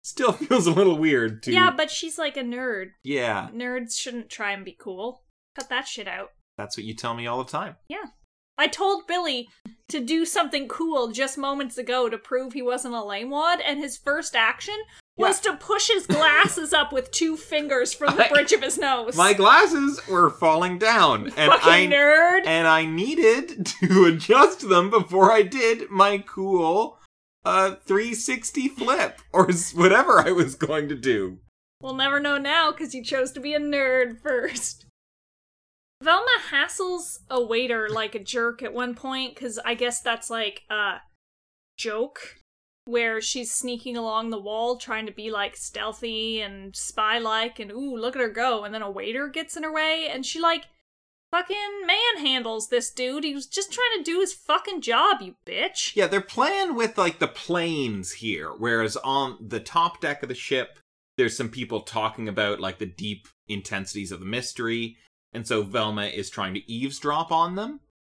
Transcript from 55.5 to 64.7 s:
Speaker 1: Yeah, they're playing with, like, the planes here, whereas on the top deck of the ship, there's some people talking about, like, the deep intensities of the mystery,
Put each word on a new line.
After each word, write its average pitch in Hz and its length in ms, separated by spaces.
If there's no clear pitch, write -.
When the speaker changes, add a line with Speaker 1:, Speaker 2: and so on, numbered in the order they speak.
Speaker 1:
Yeah, 190 120
they're 196 140
playing 330 540
with, 226 220
like, 175 220
the 165 80
planes 151 880
here, 82 400
whereas 113 440
on 135 440
the 113 180
top - 420
deck 143 200
of 139 80
the 127 60
ship, - 420
there's 117 180
some 113 140
people 113 320
talking 110 460
about, 104 320
like, 95 180
the 107 80
deep 98 420
intensities 98 640
of 87 80
the 90 60
mystery, 117 720